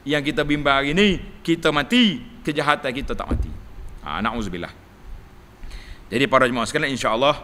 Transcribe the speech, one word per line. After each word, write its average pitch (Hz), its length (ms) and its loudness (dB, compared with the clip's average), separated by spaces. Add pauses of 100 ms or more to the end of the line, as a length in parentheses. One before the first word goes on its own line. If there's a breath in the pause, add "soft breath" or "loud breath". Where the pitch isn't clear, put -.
Yang 147 240 0
kita 147 160 0
bimbang 139 320 4
hari 143 160 0
ni, 196 240 4 (240)
kita 165 240 2
mati, 160 560 2 (160)
kejahatan 147 560 0
kita 135 160 -4
tak - 160 -6
mati. - 240 -2 (560)
Ha, 82 160 -2
na'udzubillah. 98 480 -4 (1400 loud breath)
Jadi 123 160 0
para 127 240 4
jemaah 117 160 -2
sekalian, 151 240 -2
insya-Allah 127 540 2